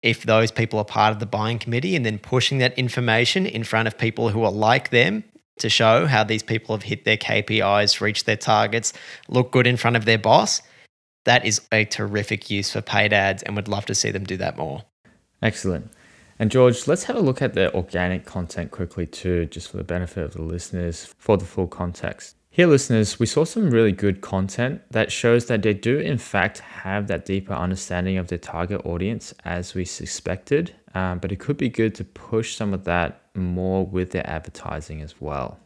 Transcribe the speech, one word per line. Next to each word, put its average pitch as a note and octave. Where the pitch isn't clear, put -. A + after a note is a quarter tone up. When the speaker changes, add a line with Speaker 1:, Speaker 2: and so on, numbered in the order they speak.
Speaker 1:
if A#2
those A2+
people A2+
are G#2
part G#2+
of G#2
the G#2+
buying G#2+
committee, B2+
and C3
then A2
pushing B2+
that B2+
information B2
in A2+
front A2+
of G#2+
people A#2
who A2+
are G#2
like A2
them F3
to A#2
show A#2
how A#2+
these A2
people A2
have G2+
hit G#2
their A2
K G#2+
P G#2+
Is, G2+
reached G#2+
their G#2+
targets, G#2+
look B2
good B2
in B2
front A#2
of G#2+
their A2+
boss, A2
that A#2+
is G#2+
a G#2+
terrific G#2
use G2+
for G#2+
paid G#2
ads, G2
and G#2
would G2+
love G2+
to F#2+
see G#2+
them G2+
do F#2
that F2+
more. D#2+
Speaker 2:
Excellent. F#2+
And A2
George, B2
let's F3+
have C4
a A3+
look C3
at C3+
the F#2
organic F2+
content F2
quickly F2
too, F2
just -
for F#2+
the F2+
benefit F2
of D2+
the E2
listeners, E2+
for G#2+
the F2+
full F#2
context. -
Here, F3
listeners, B2
we A#2
saw D3+
some G3+
really A2+
good F#2+
content G2+
that -
shows A#2+
that A2+
they G#2+
do A#2+
in D#3+
fact G2+
have G2+
that F#2
deeper G2
understanding F#2
of F2+
their F2
target F2+
audience F2+
as F2
we F#2
suspected, -
um, F#2
but F#2
it G2
could C#3+
be C3
good A2
to -
push -
some G#2
of F#2
that E2+
more F#2
with F#2
their -
advertising D#2
as -
well. C#2+